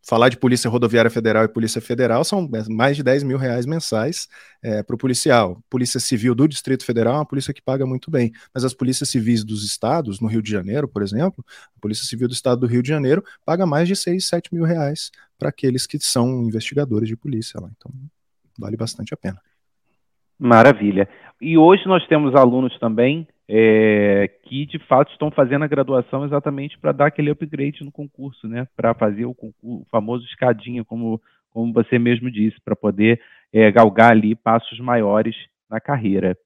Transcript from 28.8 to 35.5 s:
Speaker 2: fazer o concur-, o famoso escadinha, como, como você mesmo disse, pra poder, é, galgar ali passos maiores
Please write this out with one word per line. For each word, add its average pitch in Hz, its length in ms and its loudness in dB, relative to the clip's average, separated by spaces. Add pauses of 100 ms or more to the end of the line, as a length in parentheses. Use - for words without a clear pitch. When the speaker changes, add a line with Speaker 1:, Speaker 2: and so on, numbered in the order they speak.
Speaker 2:
fazer 107 320 -2
o 123 100 -10
concur-, 110 460 -16
o - 100 -20
famoso 120 340 -4
escadinha, 120 600 -4
como, 113 360 -6 (280)
como 117 240 -6
você 117 260 0
mesmo 120 320 0
disse, 107 320 -2
pra 104 120 -4
poder, 107 440 2 (320)
é, 107 200 6
galgar 113 400 8
ali 110 240 4
passos 113 440 -2
maiores 113 560 0 (340)